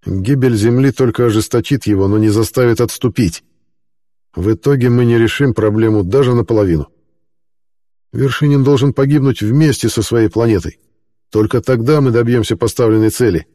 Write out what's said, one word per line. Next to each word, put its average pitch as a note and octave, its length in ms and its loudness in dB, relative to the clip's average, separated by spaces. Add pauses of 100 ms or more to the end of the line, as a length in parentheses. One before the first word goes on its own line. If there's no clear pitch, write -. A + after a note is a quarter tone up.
Гибель A#2+ 520 0
Земли A#2+ 340 2
только B2 360 -2
ожесточит A2+ 600 -2
его, G2 220 0
но G#2 100 0
не A2 100 2
заставит A2+ 520 0
отступить. A2+ 640 -4 (880)
В F#2 180 -2
итоге B2 380 0
мы A#2+ 160 2
не A#2 100 2
решим A2+ 380 0
проблему G#2+ 480 0
даже B2 320 0
наполовину. G2+ 540 0 (1200)
Вершинин C#3 500 0
должен C#3 300 2
погибнуть C#3 480 0
вместе B2+ 480 0
со A2+ 140 -2
своей A2+ 260 0
планетой. A2 500 -2 (520)
Только G#2+ 320 0
тогда C3 380 0
мы C3 100 2
добьемся A#2 460 0
поставленной A2 540 0
цели. G2+ 440 -2